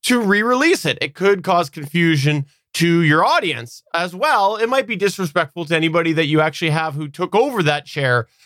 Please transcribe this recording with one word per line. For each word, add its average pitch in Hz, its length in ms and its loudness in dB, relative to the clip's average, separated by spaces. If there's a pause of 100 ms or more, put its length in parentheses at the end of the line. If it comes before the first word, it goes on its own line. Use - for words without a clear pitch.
to 240 180 0
re-release 233 640 2
it? 143 160 -2
It 143 140 -8
could 196 280 0
cause 175 260 0
confusion 147 760 0 (280)
to 170 280 2
your 160 240 4
audience 175 580 -2 (100)
as 175 220 -2
well. 214 400 2
It 226 140 -2
might 262 160 0
be 220 100 -6
disrespectful 175 720 -4
to 165 100 -2
anybody 165 380 0
that 156 140 0
you 156 140 2
actually 156 280 -2
have 160 240 -2
who 147 140 -8
took 170 260 -6
over 233 300 2
that 147 220 0
chair 123 420 0 (180)